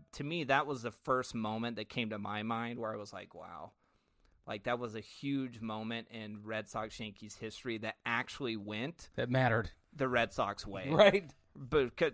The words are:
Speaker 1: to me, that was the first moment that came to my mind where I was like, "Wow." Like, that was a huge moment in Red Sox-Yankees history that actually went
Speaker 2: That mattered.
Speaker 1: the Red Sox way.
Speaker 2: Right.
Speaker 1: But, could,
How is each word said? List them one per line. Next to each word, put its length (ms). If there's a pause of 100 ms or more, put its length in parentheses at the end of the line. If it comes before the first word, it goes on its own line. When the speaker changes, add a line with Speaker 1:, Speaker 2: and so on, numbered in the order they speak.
(140)
Speaker 1:
to 120
me, 200
that 220
was 140
the 100
first 420
moment 440
that 100
came 220
to 100
my 240
mind 340
where 160
I 40
was 160
like, 200
"Wow." 380 (760)
Like, 180
that 160
was 160
a 60
huge 600
moment 500
in 320
Red 240
Sox-Yankees 720
history 420
that 160 (100)
actually 520
went 580
Speaker 2:
That 140
mattered. 420 (240)
Speaker 1:
the 140
Red 240
Sox 340
way. 220
Speaker 2:
Right. 420 (280)
Speaker 1:
But, 380
could, 160